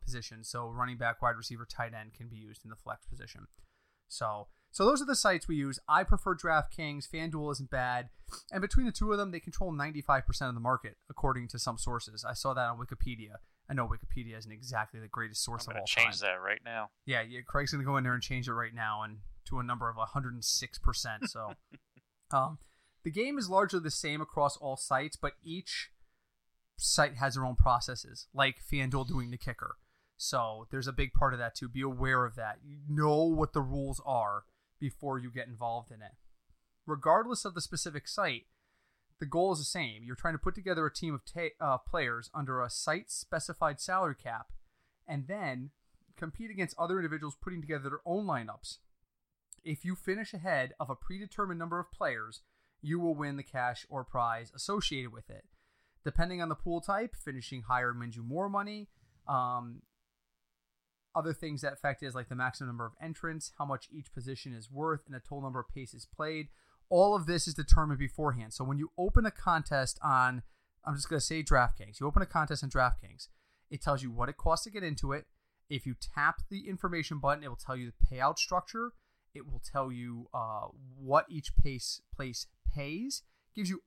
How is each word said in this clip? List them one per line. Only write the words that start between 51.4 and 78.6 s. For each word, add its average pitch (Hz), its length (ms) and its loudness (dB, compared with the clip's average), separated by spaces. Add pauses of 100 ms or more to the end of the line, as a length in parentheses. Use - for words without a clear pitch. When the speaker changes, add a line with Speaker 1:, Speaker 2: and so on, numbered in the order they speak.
Speaker 1:
number 170 200 -4
of 175 140 -6
players, 113 480 -4 (400)
you 151 180 -2
will 170 160 2
win 147 220 -2
the 139 60 -6
cash 123 480 -2
or 135 140 -4
prize 117 500 -2
associated 135 580 -2
with 113 160 -16
it. 104 160 -16 (600)
Depending 175 360 2
on 170 80 -2
the 156 60 -2
pool 170 260 -2
type, 208 340 -2
finishing 127 480 -10
higher 123 300 2
wins 120 240 -8
you 117 60 -10
more 156 260 -2
money. 202 400 -4 (400)
Um, 123 540 -2 (1300)
other 160 180 0
things 151 300 -6
that 139 100 -2
affect 143 300 -4
is, 135 120 -8
like, 123 140 -6
the 127 60 -8
maximum 127 340 -2
number 117 180 -4
of 113 60 -8 (100)
entrants, 160 560 -8
how 147 60 -2
much 139 260 -4
each 151 220 -14
position 127 420 -10
is 113 160 -14
worth, 147 340 -2
and 143 100 -14
the 127 60 -10
total 139 220 -10
number 131 180 -4
of - 80 -10
paces 123 380 -12
played. 156 420 -6 (420)
All 196 240 10
of 175 120 2
this 170 220 2
is 156 60 -6
determined 151 440 8
beforehand. 127 560 -2
So 131 100 -6
when 139 140 -2
you 156 180 -4
open 208 300 8
a 208 40 2
contest 151 720 0
on, 127 400 4 (440)
I'm 147 80 -2
just 139 140 -6
gonna 151 120 0
say 160 220 -2
DraftKings. 120 580 4
You 135 60 0
open 151 160 6
a 185 40 0
contest 151 360 0
on 135 80 -4
DraftKings. 123 580 0 (420)
It 147 120 -8
tells 143 200 0
you 127 80 -4
what 120 180 -2
it 143 100 -8
costs 165 260 2
to 226 60 -12
get 208 120 -6
into 143 300 -2
it. 147 140 -4 (420)
If 139 160 -4
you 127 160 -4
tap - 480 0
the 196 200 -8
information 170 500 -2
button, 143 260 2
it 139 40 -8
will 120 80 -6
tell - 200 -6
you 123 140 -6
the - 160 10 (100)
payout 139 220 4
structure. 226 540 -2 (420)